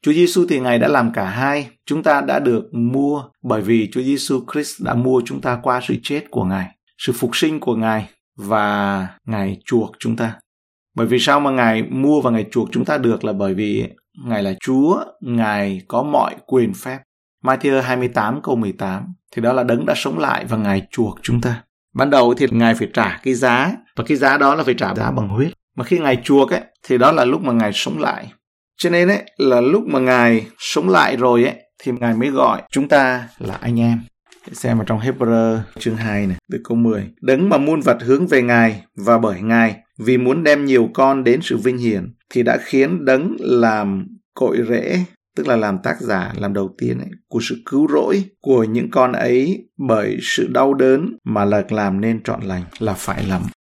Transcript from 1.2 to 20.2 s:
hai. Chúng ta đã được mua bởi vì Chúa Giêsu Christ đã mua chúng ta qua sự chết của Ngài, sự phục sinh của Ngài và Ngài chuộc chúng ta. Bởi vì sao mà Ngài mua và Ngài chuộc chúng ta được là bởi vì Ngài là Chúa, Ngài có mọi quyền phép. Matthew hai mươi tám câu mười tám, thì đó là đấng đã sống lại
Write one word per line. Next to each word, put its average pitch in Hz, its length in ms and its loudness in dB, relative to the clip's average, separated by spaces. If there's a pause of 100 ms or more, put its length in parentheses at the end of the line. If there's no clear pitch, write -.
hai. 131 440 -4 (180)
Chúng 147 160 -4
ta 143 180 4
đã 139 180 -2
được 123 360 -2
mua 135 500 -2 (180)
bởi 113 180 -2
vì 107 320 2
Chúa 127 100 -2
Giêsu 135 500 -2
Christ 147 300 -6
đã - 120 -2
mua 127 300 2
chúng 135 160 -10
ta 123 220 -4
qua 127 200 0
sự 123 200 -4
chết 147 280 -8
của 110 140 -2
Ngài, 92 240 -4 (300)
sự - 140 -4
phục 120 240 -4
sinh 156 240 0
của 117 160 -2
Ngài 110 320 -2 (300)
và 101 720 -2 (180)
Ngài 98 380 -6
chuộc 110 340 -2
chúng 117 180 -4
ta. 113 180 -6 (600)
Bởi 117 100 0
vì 123 120 2
sao 143 220 2
mà 143 100 0
Ngài 117 320 2
mua 139 380 0
và 131 100 0
Ngài 110 200 0
chuộc 113 220 -2
chúng - 120 -2
ta 151 140 -2
được 113 260 0
là 110 80 -2
bởi 95 220 -2
vì 104 340 -2 (360)
Ngài 110 180 -4
là 98 180 -4
Chúa, 139 440 2 (160)
Ngài 104 680 -2
có 120 140 -2
mọi 143 320 0 (120)
quyền 120 280 2
phép. 131 240 -12 (460)
Matthew 131 380 2
hai 127 140 -2
mươi 123 120 -2
tám 120 340 -4
câu 131 140 -2
mười 104 160 -2
tám, 95 420 -8 (180)
thì 117 100 -6
đó 120 100 2
là 127 100 2
đấng 120 240 0
đã - 100 0
sống 143 220 -4
lại 143 260 -2